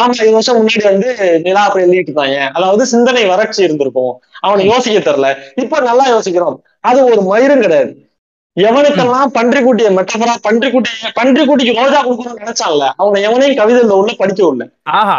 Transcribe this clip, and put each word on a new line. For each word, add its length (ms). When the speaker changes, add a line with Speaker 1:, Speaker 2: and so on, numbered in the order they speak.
Speaker 1:
"ஆமா, 120
இருபது 180
வருஷம் 260
முன்னாடி 260
வந்து 600
நிலா 200
அப்படி 220
எழுதிட்டு 260
இருந்தாங்க, 280
அதாவது 340
சிந்தனை 400
வறட்சி 380
இருந்திருக்கும், 500
அவனை 260
யோசிக்க 460
தெரியல, 240
இப்ப 240
நல்லா 280
யோசிக்கிறோம்." 560
அது 240
ஒரு 180
மயிரும் 400
கிடையாது. 320
எவனுக்கெல்லாம் 760
பன்றிக்குட்டியை 640
மெட்டஃபரா, 480
பன்றிக்குட்டியை, 720
பன்றிக்குட்டிக்கு 580
ரோஜா 340
கொடுக்கணும்னு 340
நினைச்சான்ல, 440
அவனை 260
எவனையும் 360
கவிதையில 320
உள்ள 280
படிக்க 260
விடல. 220
Speaker 2:
ஆஹா, 360